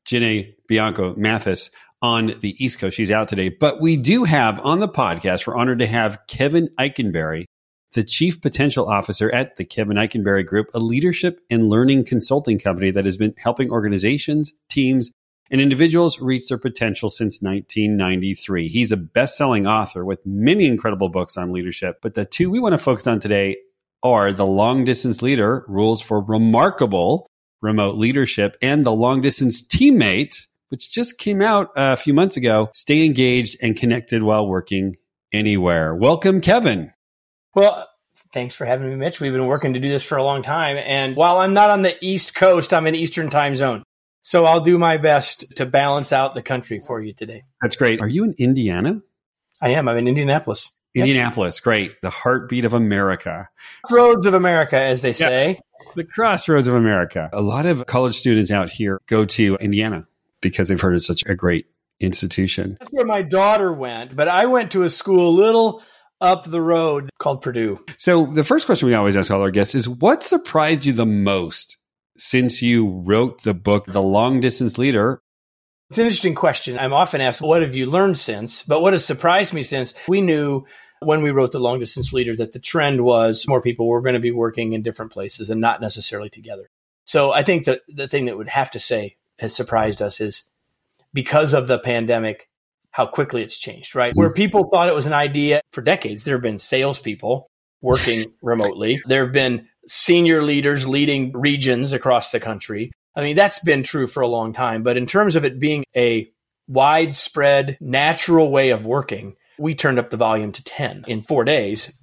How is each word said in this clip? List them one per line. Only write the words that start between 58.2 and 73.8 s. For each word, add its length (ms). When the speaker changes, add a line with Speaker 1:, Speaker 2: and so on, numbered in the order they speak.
Speaker 1:
out 200
here 360
go 200
to 340
Indiana 480
because 280
they've 120
heard 160
it's 100
such 180
a 100
great 320
institution. 800
Speaker 2:
That's 120
where 140
my 160
daughter 500
went, 440
but 120
I 160
went 280
to 100
a 80
school 380
a 20
little 520
up 240
the 160
road 480
called 220
Purdue. 420
Speaker 1:
So 300
the 180
first 220
question 200
we 80
always 220
ask 140
all 100
our 100
guests 240
is, 140
what 340
surprised 640
you 80
the 140
most 720
since 420
you 440
wrote 380
the 120
book, 320